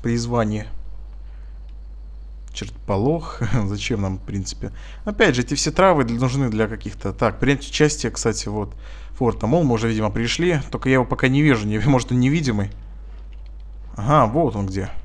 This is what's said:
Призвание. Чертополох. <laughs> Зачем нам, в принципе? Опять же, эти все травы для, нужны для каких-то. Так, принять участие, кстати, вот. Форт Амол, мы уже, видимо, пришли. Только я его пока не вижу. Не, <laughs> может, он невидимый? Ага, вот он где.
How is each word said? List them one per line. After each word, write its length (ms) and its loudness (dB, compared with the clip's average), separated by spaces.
Призвание. 640 0
Чертополох. 880 -2
<laughs> 120 2
Зачем 360 -2
нам, 160 -2
в 40 -10
принципе? 500 -6
Опять 300 4
же, 60 2
эти 140 -2
все 160 0
травы 320 6
для, 160 0
нужны 300 2
для 180 2
каких-то. 460 -6
Так, 260 0
принять 280 2
участие, 440 2
кстати, 360 -2
вот. 280 -4
Форт 260 2
Амол, 200 4
мы 120 4
уже, 120 0
видимо, 220 2
пришли. 520 0
Только 180 -2
я 60 6
его 100 4
пока 220 0
не 140 4
вижу. 260 4
Не, 120 0
<laughs> 60 2
может, 260 4
он 80 4
невидимый? 520 2
Ага, 300 6
вот 300 2
он 120 0
где. 220 -2